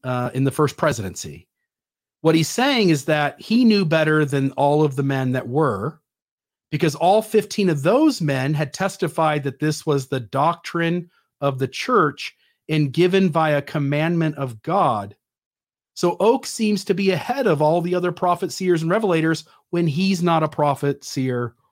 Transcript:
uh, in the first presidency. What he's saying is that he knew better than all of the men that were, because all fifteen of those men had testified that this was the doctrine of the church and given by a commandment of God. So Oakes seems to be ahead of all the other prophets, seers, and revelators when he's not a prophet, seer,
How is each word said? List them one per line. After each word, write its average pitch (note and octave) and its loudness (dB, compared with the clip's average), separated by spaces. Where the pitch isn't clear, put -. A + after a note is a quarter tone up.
uh, B2+ -4
in C3+ 0
the C#3 0
first D3+ 0
presidency. F#2+ -4
What D#3+ 4
he's D#3+ 2
saying B3 2
is D3 2
that D3+ 0
he A#3+ 2
knew G#3 6
better D#3 2
than C3+ 0
all C#3+ 2
of C#3+ 0
the C#3+ -2
men C3+ -2
that B2+ -4
were, B2+ -2
because D3+ 0
all F#3+ 4
fifteen G3+ 0
of D3 -2
those C4 2
men C#3+ 0
had D3 -2
testified D#3 -2
that C3+ -6
this D3+ -2
was C#3 0
the C3+ -4
doctrine E3+ -2
of C3+ -2
the C3 -2
church - -2
and D3+ 0
given F3+ 4
by D#3 0
a C#3+ 0
commandment D3+ -2
of B2 -8
God. B2+ -2
So F3 0
Oakes A#3 2
seems G#3 -2
to G3 0
be F#3+ -2
ahead A#3 -2
of D#3 2
all D#3 2
the F3 -2
other F3+ -2
prophets, F3 -2
seers, F3 0
and D#3+ 0
revelators E3 0
when E3+ 0
he's F3 0
not E3 2
a D3+ 0
prophet, C#3+ -2
seer, B2 -4